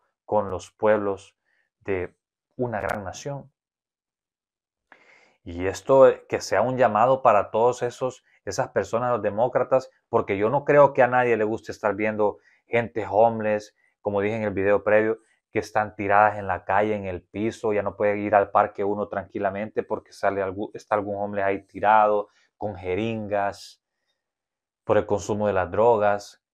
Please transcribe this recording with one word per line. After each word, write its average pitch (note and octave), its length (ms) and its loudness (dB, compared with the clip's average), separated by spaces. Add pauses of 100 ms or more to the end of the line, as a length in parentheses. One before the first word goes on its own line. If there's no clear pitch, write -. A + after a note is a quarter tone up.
(240)
con G#2 260 -2
los F2+ 200 -10
pueblos G2+ 640 -2 (440)
de F#2 340 -6 (420)
una A#2 240 -6
gran A2 220 -6
nación. C3+ 480 -12 (1900)
Y F2 240 -8
esto, C3+ 400 6
eh, - 220 2
que G#2 120 -4
sea G2+ 220 -2
un B2+ 140 -2
llamado A#2+ 440 2
para G#2 300 2
todos A#2+ 320 0
esos, B2+ 400 -8 (220)
esas B2 240 -6
personas, A#2 420 -4
los A#2 120 -2
demócratas, B2 680 0 (180)
porque A2+ 280 0
yo G#2 140 0
no C#3+ 140 -2
creo C#3+ 280 6
que C3+ 100 4
a A#2+ 60 4
nadie B2 280 2
le G#2+ 60 0
guste G#2+ 300 -6
estar G2+ 240 -4
viendo G#2+ 420 -2 (280)
gente A2+ 440 -4
homeless, G#2+ 640 0 (280)
como G2+ 180 -2
dije G#2 160 -2
en A2 80 -4
el G#2 80 -2
video G2 320 2
previo, A2 340 2 (320)
que - 80 -4
están G#2+ 380 -4
tiradas G#2 420 4
en G2+ 80 -8
la F2+ 180 -6
calle, G#2 300 0
en G2 120 -6
el F2+ 160 -8
piso, G#2+ 500 -6
ya G2+ 100 -2
no G2 140 -6
puede G#2 220 0
ir G#2 180 0
al G2+ 160 2
parque G#2 320 2
uno G2+ 240 -4
tranquilamente G2+ 760 -6
porque - 300 -8
sale G2 320 -2
algú-, F#2+ 300 -8
está - 200 -6
algún G2+ 220 -4
homeless G2+ 280 -6
ahí G2 180 -2
tirado, G#2 680 2 (280)
con G#2 200 -10
jeringas, G2+ 1080 -6 (1000)
por G#2+ 140 2
el G#2 80 -2
consumo G#2 400 -4
de G2+ 80 0
las F2+ 160 -2
drogas, G#2 840 0